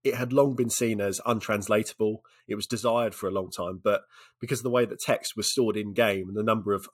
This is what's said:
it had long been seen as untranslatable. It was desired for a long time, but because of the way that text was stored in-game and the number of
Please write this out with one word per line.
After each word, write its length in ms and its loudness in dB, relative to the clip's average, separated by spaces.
it 120 2
had 160 -4
long 220 4
been 160 0
seen 300 0
as 260 -2
untranslatable. 960 0
It 80 -6
was 120 -6
desired 480 0
for 140 -6
a 40 -2
long 180 -4
time, 320 -8
but 200 2
because 200 -4
of 40 -10
the 60 -2
way 140 4
that 160 -4
text 360 -2
was 140 -2
stored 260 2
in-game 520 0
and 80 -8
the 60 -2
number 300 0
of 220 -2